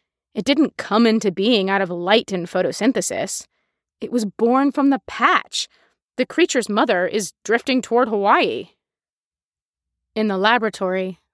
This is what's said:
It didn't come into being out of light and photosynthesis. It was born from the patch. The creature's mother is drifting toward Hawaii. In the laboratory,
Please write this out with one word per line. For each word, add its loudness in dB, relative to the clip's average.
It -4
didn't 2
come 2
into 2
being 0
out 0
of -2
light 0
and -4
photosynthesis. -2
It -10
was 0
born 0
from 2
the 0
patch. -2
The 0
creature's 0
mother 0
is -4
drifting 0
toward 0
Hawaii. 0
In 0
the -2
laboratory, -2